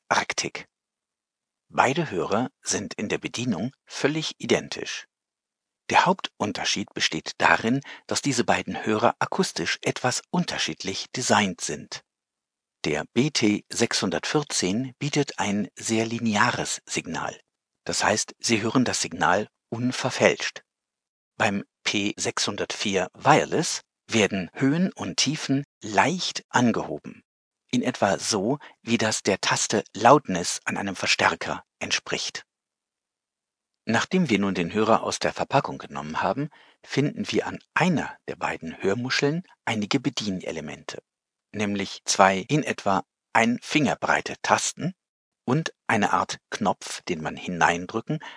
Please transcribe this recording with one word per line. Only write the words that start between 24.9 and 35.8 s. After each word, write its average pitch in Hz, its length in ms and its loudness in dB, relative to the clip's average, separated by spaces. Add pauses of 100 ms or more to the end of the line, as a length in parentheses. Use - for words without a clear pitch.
und - 240 -8
Tiefen 143 480 0 (180)
leicht 110 680 0
angehoben. 101 720 0 (480)
In 127 120 2
etwa 104 360 2
so, 113 400 0 (220)
wie 117 160 2
das 110 260 -2
der 98 160 2
Taste - 460 0 (100)
Loudness 101 720 6
an - 100 -4
einem 95 220 -4
Verstärker 85 640 0 (160)
entspricht. - 640 -4 (1400)
Nachdem 143 440 2
wir 101 100 4
nun 98 140 2
den 85 200 -2
Hörer 107 300 4
aus - 160 -4
der 82 120 0
Verpackung 85 460 0
genommen 73 440 -8